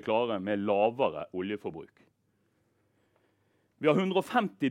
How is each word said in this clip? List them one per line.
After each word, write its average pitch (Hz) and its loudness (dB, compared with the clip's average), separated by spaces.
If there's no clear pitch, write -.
vi - -6
klare 113 0
med 101 -2
lavere 104 0
oljeforbruk. 92 -8
Vi 147 2
har 151 6
hundre 190 2
og 185 -2
femti - 0